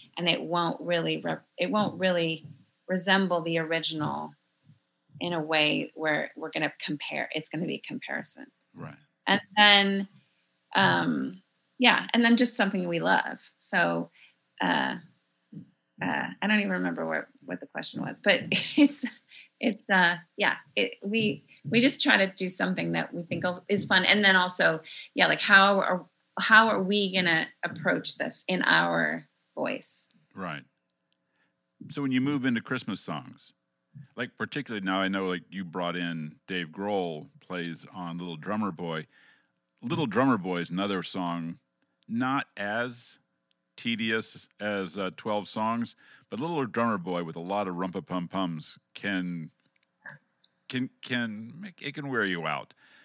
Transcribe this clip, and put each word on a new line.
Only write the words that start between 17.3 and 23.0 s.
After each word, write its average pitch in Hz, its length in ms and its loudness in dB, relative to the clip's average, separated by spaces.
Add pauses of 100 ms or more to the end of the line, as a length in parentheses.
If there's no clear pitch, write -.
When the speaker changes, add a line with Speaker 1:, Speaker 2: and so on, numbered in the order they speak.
Speaker 1:
what 175 160 -8
the - 60 -14
question - 360 -6
was, - 200 -8
but 196 240 4
<laughs> - 40 -10
it's, - 540 4 (560)
it's, - 280 -2
uh, 180 280 4 (200)
yeah, 202 200 0 (180)
it, 196 200 0 (100)
we, 208 400 0 (200)
we 214 160 2
just 269 220 4
try 285 140 6
to 196 100 4
do 190 220 -2
something 170 440 -2
that 165 220 -4